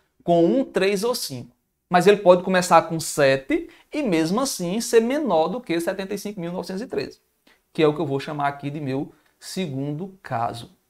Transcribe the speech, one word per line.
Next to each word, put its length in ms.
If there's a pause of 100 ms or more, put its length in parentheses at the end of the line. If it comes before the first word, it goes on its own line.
(260)
com 180
um, 220
três 400
ou 100
cinco. 400 (340)
Mas 160
ele 120
pode 260
começar 460
com 100
sete 680 (240)
e 100
mesmo 380
assim 400
ser 180
menor 480
do 140
que 180
setenta 340
e 40
cinco 200
mil 140
novecentos 300
e 60
treze, 340 (500)
que 100
é 60
o 80
que 60
eu 40
vou 140
chamar 300
aqui 200
de 120
meu 320 (260)
segundo 840
caso, 540 (140)